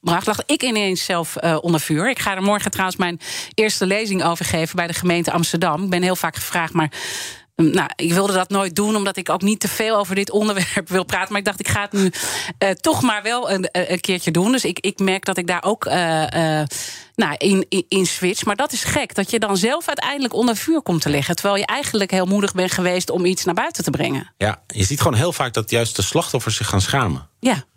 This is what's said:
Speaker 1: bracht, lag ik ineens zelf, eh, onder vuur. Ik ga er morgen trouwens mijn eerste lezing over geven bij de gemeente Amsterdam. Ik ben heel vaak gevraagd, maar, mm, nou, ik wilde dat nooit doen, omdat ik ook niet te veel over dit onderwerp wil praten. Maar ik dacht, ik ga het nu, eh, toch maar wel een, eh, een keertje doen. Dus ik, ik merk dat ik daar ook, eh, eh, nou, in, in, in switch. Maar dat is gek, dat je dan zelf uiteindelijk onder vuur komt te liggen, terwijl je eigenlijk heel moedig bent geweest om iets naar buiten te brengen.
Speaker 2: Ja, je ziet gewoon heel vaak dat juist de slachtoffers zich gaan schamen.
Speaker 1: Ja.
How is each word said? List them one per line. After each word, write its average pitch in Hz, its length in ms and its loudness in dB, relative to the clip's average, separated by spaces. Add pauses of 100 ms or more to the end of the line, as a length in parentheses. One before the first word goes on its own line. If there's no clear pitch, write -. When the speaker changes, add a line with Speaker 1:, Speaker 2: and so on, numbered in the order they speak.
Speaker 1:
bracht, 170 260 0
lag 208 200 0
ik 294 160 0
ineens 208 420 0
zelf, 170 320 -2
eh, 160 240 2
onder 170 200 2
vuur. 165 300 0
Ik 240 80 -4
ga 196 180 0
er 190 60 -4
morgen 202 280 2
trouwens 185 280 -2
mijn 175 220 -2 (340)
eerste 214 320 2
lezing 196 380 0
over 170 200 0
geven 165 320 -2
bij 175 100 0
de 170 80 -6
gemeente 170 380 0
Amsterdam. 170 520 0
Ik 190 60 -2
ben 175 120 2
heel 180 140 2
vaak 165 200 -4
gevraagd, 165 360 -2
maar, 156 200 2 (640)
mm, 160 140 6
nou, 160 260 0
ik 170 160 0
wilde 196 200 2
dat 185 160 0
nooit 196 280 0
doen, 214 200 2
omdat 196 200 -2
ik 190 140 -8
ook 175 120 0
niet 208 180 2
te 196 80 -2
veel 220 280 0
over 190 180 0
dit 202 160 -2
onderwerp 196 580 0
wil 180 160 0
praten. 185 260 -2
Maar 202 80 -2
ik 196 60 -4
dacht, 202 160 -2
ik - 80 -6
ga 208 120 0
het 202 120 -6
nu, 190 200 4 (460)
eh, 196 120 2
toch - 320 2
maar 214 200 2
wel 233 280 -2
een, 190 200 0
eh, 180 200 -2
een 180 100 -2
keertje 180 300 -2
doen. 180 220 4
Dus 262 120 2
ik, 165 160 -2
ik 196 180 -4
merk 190 260 0
dat 190 120 -2
ik 180 100 -2
daar 180 180 -2
ook, 208 200 0
eh, 160 760 0
eh, 147 60 0 (480)
nou, 156 240 2
in, 196 300 4
in, 196 200 0
in 190 180 2
switch. - 380 -2
Maar 202 120 0
dat 285 160 0
is 233 120 -4
gek, - 300 -2
dat 196 160 0
je 233 80 0
dan 202 180 0
zelf 247 300 0
uiteindelijk 277 480 -2
onder 233 220 2
vuur 311 260 0
komt 170 200 0
te 147 80 0
liggen, 147 260 2
terwijl 202 200 2
je 202 100 -2
eigenlijk 220 440 -2
heel 185 160 2
moedig 202 260 2
bent 185 200 0
geweest 180 380 0
om 180 140 0
iets 185 200 2
naar 175 100 0
buiten 294 300 -2
te - 60 0
brengen. 135 480 -4
Speaker 2:
Ja, 104 280 -2
je 101 180 -2
ziet 139 160 -2
gewoon 113 180 4
heel 131 140 2
vaak 127 220 -2
dat 110 160 -2
juist 117 260 0
de 117 60 0
slachtoffers 127 540 0
zich 98 120 -2
gaan 98 120 2
schamen. 98 480 0 (120)
Speaker 1:
Ja. 214 240 2 (120)